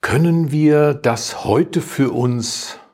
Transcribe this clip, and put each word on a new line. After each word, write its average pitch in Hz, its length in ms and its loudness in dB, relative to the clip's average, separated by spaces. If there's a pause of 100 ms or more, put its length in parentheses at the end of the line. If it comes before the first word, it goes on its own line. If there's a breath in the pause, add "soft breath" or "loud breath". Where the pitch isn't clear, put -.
Können 165 500 0
wir 151 420 4
das - 500 -4
heute 151 380 0
für - 300 -2
uns 120 640 -4 (160)